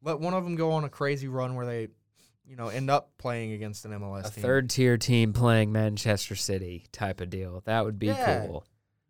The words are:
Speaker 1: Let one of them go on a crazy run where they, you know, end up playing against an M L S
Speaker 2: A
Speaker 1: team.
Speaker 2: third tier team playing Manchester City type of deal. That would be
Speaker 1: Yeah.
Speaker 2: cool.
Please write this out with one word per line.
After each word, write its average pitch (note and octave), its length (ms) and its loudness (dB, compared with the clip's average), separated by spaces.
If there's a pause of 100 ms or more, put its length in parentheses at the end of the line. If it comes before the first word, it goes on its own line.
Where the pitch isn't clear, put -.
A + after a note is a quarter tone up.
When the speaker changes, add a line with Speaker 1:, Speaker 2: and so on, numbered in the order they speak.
Speaker 1:
Let D3+ 160 -2
one F3 160 -2
of F#3 80 0
them F3 120 -4
go D#3+ 180 2
on D#3 100 2
a C#3 60 -4
crazy C#3 380 -2
run B2+ 280 -2
where B2 100 -4
they, A#2 220 -4 (580)
you C3+ 100 -20
know, A#2 120 -8
end C3 240 -2
up C#3+ 260 2
playing A#2 360 -4
against G#2+ 300 -8
an G#2+ 100 -12
M G2+ 100 -8
L G2 120 -8
S G2 140 -8
Speaker 2:
A - 60 -8
Speaker 1:
team. G#2 80 -8
Speaker 2:
third B2+ 260 4
tier B2 280 6
team A2+ 360 4
playing A2+ 380 4
Manchester G#2+ 640 0
City F#2+ 560 -4
type F#2+ 280 -4
of F2+ 120 -6
deal. F#2 340 -8
That A2 180 2
would G#2+ 140 -2
be G#2 100 0
Speaker 1:
Yeah. C#3 380 0
Speaker 2:
cool. - 180 -10 (460)